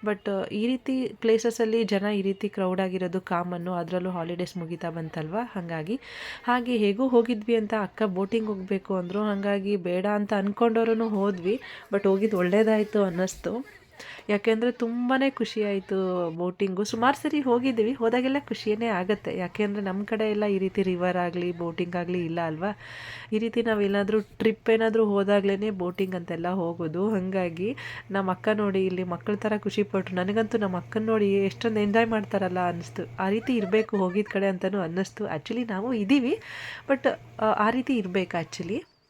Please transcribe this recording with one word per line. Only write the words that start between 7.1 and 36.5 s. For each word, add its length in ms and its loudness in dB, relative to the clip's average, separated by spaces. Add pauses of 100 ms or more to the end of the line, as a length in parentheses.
ಅಂತ 260 0
ಅಕ್ಕ 220 -2
ಬೋಟಿಂಗ್ 440 0
ಹೋಗ್ಬೇಕು 480 -2
ಅಂದ್ರು, 280 -2
ಹಾಗಾಗಿ 520 0
ಬೇಡ 300 0
ಅಂತ 280 0
ಅನ್ಕೊಂಡವ್ರೂ 760 2
ಹೋದ್ವಿ. 540 0 (320)
But 140 2
ಹೋಗಿದ್ದು 300 4
ಒಳ್ಳೇದಾಯ್ತು 680 4
ಅನ್ನಿಸ್ತು. 800 -4 (460)
ಯಾಕೆಂದ್ರೆ 420 2
ತುಂಬಾನೇ 580 2
ಖುಷಿ 340 -2
ಆಯ್ತು 680 0
ಬೋಟಿಂಗು. 520 -2
ಸುಮಾರು 380 2
ಸರಿ 200 0
ಹೋಗಿದ್ದೀವಿ, 520 2
ಹೋದಾಗೆಲ್ಲ 440 2 (100)
ಖುಷಿಯೇ 380 -2
ಆಗತ್ತೆ. 520 -2
ಯಾಕೆಂದ್ರೆ 440 -2
ನಮ್ 240 -4
ಕಡೆ 260 0
ಎಲ್ಲ 140 0
ಈ 120 2
ರೀತಿ 240 0
ರಿವರ್ 360 2
ಆಗ್ಲಿ, 340 0
ಬೋಟಿಂಗ್ 440 -4
ಆಗ್ಲಿ 300 -2
ಇಲ್ಲ 160 -2
ಅಲ್ವಾ? 360 -2 (560)
ಈ 40 2
ರೀತಿ 240 0
ನಾವೇನಾದ್ರೂ 580 2
ಟ್ರಿಪ್ 500 0
ಏನಾದ್ರೂ 360 4
ಹೋದಾಗ್ಲೇನೆ 640 2
ಬೋಟಿಂಗ್ 460 -2
ಅಂತೆಲ್ಲ 320 -4
ಹೋಗೋದು. 640 -2
ಹಂಗಾಗಿ 680 -2 (360)
ನಮ್ 180 0
ಅಕ್ಕ 240 -2
ನೋಡಿ 320 2
ಇಲ್ಲಿ 180 -2
ಮಕ್ಳ 320 -2
ಥರ 220 0
ಖುಷಿ 260 0
ಪಟ್ರು. 320 -2
ನನಗಂತೂ 420 0
ನಮ್ 180 0
ಅಕ್ಕನ್ 300 -4
ನೋಡಿ 280 4
ಎಷ್ಟೊಂದ್ 460 0
ಎಂಜಾಯ್ 280 4
ಮಾಡ್ತಾರಲ್ಲ 600 0
ಅನ್ಸ್ತು. 520 -6
ಆ 100 0
ರೀತಿ 260 2
ಇರ್ಬೇಕು 420 2
ಹೋಗಿದ್ 300 2
ಕಡೆ 200 0
ಅಂತಾನೂ 340 0
ಅನ್ನಿಸ್ತು. 440 -2
Actually 460 -4
ನಾವು 220 -2
ಇದೀವಿ, 460 2 (500)